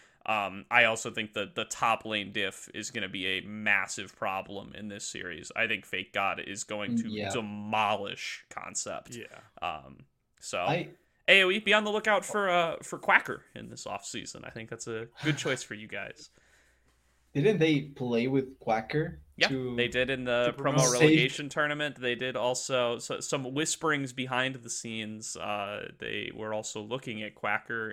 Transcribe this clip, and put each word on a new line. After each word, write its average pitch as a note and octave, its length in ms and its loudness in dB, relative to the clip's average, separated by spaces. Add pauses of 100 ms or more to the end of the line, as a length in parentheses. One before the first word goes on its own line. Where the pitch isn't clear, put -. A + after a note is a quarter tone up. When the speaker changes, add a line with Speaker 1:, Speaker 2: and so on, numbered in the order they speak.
(260)
Speaker 1:
Um, G2 440 0
I A#2+ 140 10
also A2 260 2
think G#2+ 240 -6
that G2+ 200 -4
the A2+ 120 -2
top A2+ 400 0
lane G2+ 260 -2
diff G2 420 -4
is G#2 160 -8
gonna G2 200 -4
be F#2+ 160 -4
a F#2+ 160 0
massive G2+ 720 0
problem G2 580 -6
in G#2+ 140 -10
this G2+ 180 -10
series. F2 480 -10
I A2+ 140 2
think G#2+ 160 -4
Fake - 300 -6
God G2 260 0
is G2 240 -8
going G#2 280 -4
Speaker 2:
Mm, A#2 100 2
Speaker 1:
to A#2 80 -4
Speaker 2:
yeah. G#2 200 -4
Speaker 1:
demolish G#2 1200 -4
Concept. - 640 -10
Speaker 3:
Yeah. A2+ 120 -12 (340)
Speaker 1:
Um, C#2+ 460 -8 (340)
so - 220 -4
Speaker 2:
I D3+ 260 0 (400)
Speaker 1:
A F#3+ 140 10
O F#3 80 6
E, G3+ 80 2
be G#3 160 4
on G#3+ 100 6
the G#3 80 0
lookout G#3 320 2
for, G3+ 240 0
uh, E3+ 340 2
for - 160 -8
Quacker - 460 4 (100)
in A#2+ 140 -12
this - 160 -14
offseason. - 600 -8
I - 40 -10
think A2+ 200 -12
that's - 160 -10
a A#2 220 -8 (140)
good D3 140 2
choice C3+ 260 -2
for - 120 -12
you G#2+ 140 -14
guys. G2+ 420 -10 (1040)
Speaker 2:
Didn't F3 240 4
they D#3 220 6
play A#2+ 480 0
with C3+ 320 0
Quacker A#2+ 580 0 (180)
Speaker 1:
Yeah, D#3+ 120 4
Speaker 2:
to B2+ 260 -2
Speaker 1:
they A#2+ 140 2
did B2 200 2
in C3 140 -2
the B2 220 2
Speaker 3:
to A#2+ 80 2
Speaker 1:
promo A#2+ 60 -8
Speaker 3:
promote? C#3 240 4
Speaker 2:
Save B2 180 4
Speaker 1:
relegation D3+ 480 6
tournament. D3 520 -2
They B2 140 2
did B2+ 220 -4
also, B2 640 2
so, - 200 -6
some C3+ 360 -2
whisperings D3 580 0
behind B2+ 440 0
the A#2 140 -12
scenes. A2 640 -6
Uh, G2+ 540 -4 (100)
they G#2+ 340 -4
were A2 220 -4
also G#2+ 260 -6
looking A2 440 -6
at G#2 100 -10
Quacker, A2 580 -2